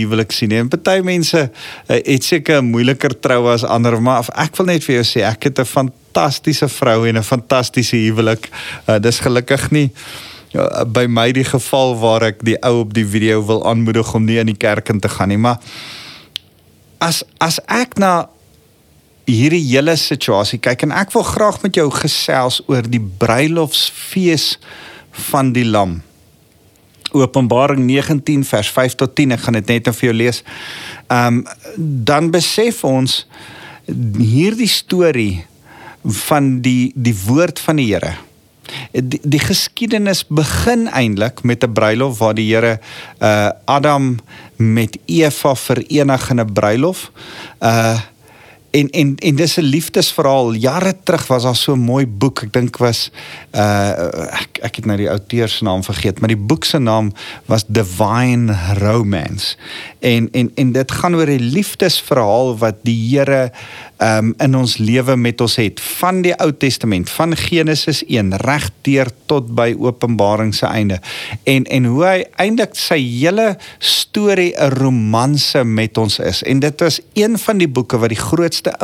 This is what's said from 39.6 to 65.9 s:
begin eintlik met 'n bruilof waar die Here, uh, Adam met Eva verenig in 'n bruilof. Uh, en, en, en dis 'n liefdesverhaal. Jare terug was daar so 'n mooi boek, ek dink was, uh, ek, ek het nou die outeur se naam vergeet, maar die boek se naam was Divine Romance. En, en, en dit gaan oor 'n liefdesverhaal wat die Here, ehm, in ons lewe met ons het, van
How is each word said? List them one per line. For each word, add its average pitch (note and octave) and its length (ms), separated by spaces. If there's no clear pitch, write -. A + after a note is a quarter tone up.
begin A3+ 600
eintlik A2+ 560
met A#2+ 200
'n A#2+ 80
bruilof A2 460
waar A2 160
die A2 140
Here, A2+ 320
uh, G#2 320
Adam C#3 540
met A2 500
Eva D#3 480
verenig C3+ 760
in B2 100
'n G#2+ 120
bruilof. A2+ 580
Uh, A2+ 380
en, C#3+ 160
en, C#3+ 260
en D3 200
dis D#3 200
'n F3 60
liefdesverhaal. C#3 920
Jare D3+ 500
terug D#3+ 240
was B2+ 160
daar B2 140
so - 160
'n C3 60
mooi B2+ 280
boek, A2+ 360
ek G#2+ 100
dink B2 240
was, A#2+ 340
uh, G#2 380
ek, - 200
ek - 160
het G2+ 80
nou G#2 120
die G2+ 140
outeur G#2 380
se - 160
naam F#2 200
vergeet, G2 340
maar A2 100
die G#2 180
boek E3 180
se - 140
naam A2 340
was A2 200
Divine A2 880
Romance. G2+ 800
En, A#2 320
en, B2 240
en C3 180
dit C3 200
gaan F3 220
oor D#3+ 160
'n B2 240
liefdesverhaal B2+ 1040
wat A2 240
die A#2 340
Here, C3+ 360
ehm, A2 400
in C3+ 200
ons B2 200
lewe B2 400
met A#2 240
ons A#2 160
het, G#2+ 240
van F#3 420